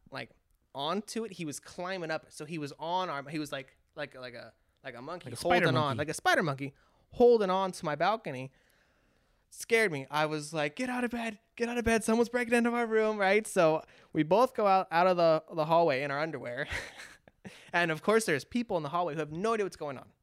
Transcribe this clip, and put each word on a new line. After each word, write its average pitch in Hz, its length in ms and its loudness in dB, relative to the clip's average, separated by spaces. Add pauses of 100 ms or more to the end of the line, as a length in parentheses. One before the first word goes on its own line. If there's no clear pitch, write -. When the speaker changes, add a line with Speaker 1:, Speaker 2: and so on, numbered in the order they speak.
(100)
Speaker 1:
like, 131 200 -12 (440)
onto 185 500 -6
it. 208 80 -12
He 175 120 -10
was 143 160 -10
climbing 180 500 -8
up. 160 200 -6
So - 160 -16
he 165 120 -10
was 143 200 -8
on 175 320 -4
our, 143 180 -6
he 156 100 -8
was 143 140 -8
like, 135 240 -12 (200)
like, 143 220 -12
like 123 160 -14
a, 117 180 -18 (320)
like 127 120 -12
a 120 60 -14
monkey 165 240 -12
Speaker 2:
Like 117 80 -12
a - 20 -10
spider 175 300 2
Speaker 1:
holding 160 120 2
on, 156 120 2
Speaker 2:
monkey. 123 80 -4
Speaker 1:
like 147 100 -4
a 156 60 -6
spider 349 280 2
monkey 139 320 -4 (360)
holding 233 400 6
on 190 200 0
to - 140 -10
my 151 100 -2
balcony. 156 560 -2 (1000)
Scared 226 420 0
me. 135 180 -6
I 151 160 0
was 151 280 -6
like, 151 220 -2
"Get 254 120 -4
out 247 160 -4
of 240 80 -4
bed, 226 260 -8 (180)
get 233 120 -4
out 240 100 -6
of 233 60 -4
bed. 226 180 2
Someone's 226 280 2
breaking 240 240 0
into 233 160 4
my 240 120 0
room," 220 360 2
right? 202 280 4
So 160 360 4 (320)
we 160 100 2
both 208 300 4
go 214 120 2
out, 190 240 4
out 170 160 4
of 180 120 4
the, 165 240 6 (120)
the 156 120 0
hallway 160 360 4
in 143 80 -4
our 139 100 -4
underwear. 135 520 -6
<laughs> - 40 -4 (960)
And 175 180 2
of 156 120 -6
course, 220 220 4
there's 143 200 0
people 233 320 -4
in 160 60 -2
the 143 60 -6
hallway 170 260 -2
who 165 60 -4
have 151 120 -6
no 202 220 -2
idea 208 100 0
what's 175 120 -6
going 147 220 -10
on. - 60 -16 (180)